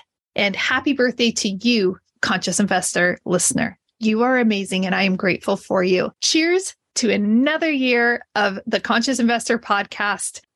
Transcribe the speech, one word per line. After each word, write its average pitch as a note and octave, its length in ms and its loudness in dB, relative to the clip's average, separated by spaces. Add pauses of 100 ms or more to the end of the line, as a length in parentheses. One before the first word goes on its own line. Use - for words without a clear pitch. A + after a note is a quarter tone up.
(340)
and G3+ 220 -2
happy C4+ 380 -2
birthday A#3+ 360 0
to A3+ 180 -4
you, F#3+ 480 0 (260)
Conscious F#3 360 -2
Investor F3+ 640 0
listener. - 540 -2 (220)
You A3 220 0
are B3+ 160 2
amazing, G3 480 0
and F#3 80 -2
I F#3+ 100 2
am F#3+ 100 2
grateful F#3+ 420 0
for F#3 280 -2
you. F#3 360 2
Cheers F4 540 0 (220)
to A3+ 140 0
another B3+ 600 2
year A#3+ 640 0
of G3+ 320 0
the G#3+ 140 0
Conscious A#3 400 0
Investor A#3 360 0
podcast G3+ 840 -4 (160)